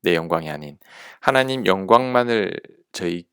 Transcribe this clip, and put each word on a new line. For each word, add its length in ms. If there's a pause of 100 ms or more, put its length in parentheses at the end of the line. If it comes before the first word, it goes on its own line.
내 140
영광이 340
아닌 280 (420)
하나님 460
영광만을 880 (400)
저희 400